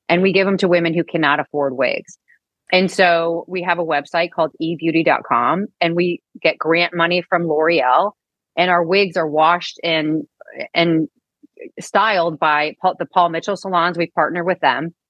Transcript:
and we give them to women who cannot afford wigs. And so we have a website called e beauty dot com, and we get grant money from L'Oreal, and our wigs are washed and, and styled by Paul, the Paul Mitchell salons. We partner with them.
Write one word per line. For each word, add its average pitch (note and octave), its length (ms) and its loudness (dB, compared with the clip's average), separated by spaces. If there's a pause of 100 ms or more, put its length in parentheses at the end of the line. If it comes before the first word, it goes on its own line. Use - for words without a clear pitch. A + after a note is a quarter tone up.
and F3 140 2
we F#3+ 100 4
give F#3+ 140 2
them G3 120 0
to F#3 100 2
women E3+ 260 2
who E3 100 0
cannot D3+ 340 0
afford C#3+ 380 -4
wigs. - 420 -4 (540)
And F#3 180 2
so E3+ 560 2
we F3+ 160 -8
have F3 160 -2
a F3 60 -2
website E3 460 -2
called D#3+ 200 -2 (100)
e D#3+ 160 -4
beauty D#3+ 280 0
dot C#3+ 240 2
com, C3+ 380 0 (140)
and E3+ 140 0
we F3 280 -2 (180)
get D#3 180 0
grant E3+ 360 0
money F3 280 0
from E3+ 240 -2
L'Oreal, D#3 640 2 (440)
and F3+ 140 2
our F3 120 2
wigs F#3 340 0
are D#3+ 120 0
washed D#3 540 0
and, D#3 420 -2 (500)
and E3 340 2 (720)
styled F#3+ 580 0
by D3+ 420 0
Paul, F3+ 180 0
the E3+ 80 -6
Paul F3 240 2
Mitchell E3+ 260 -6
salons. F3 420 -2
We E3+ 100 -2
partner E3+ 360 -2
with F3 160 -2
them. C#3+ 340 -2 (160)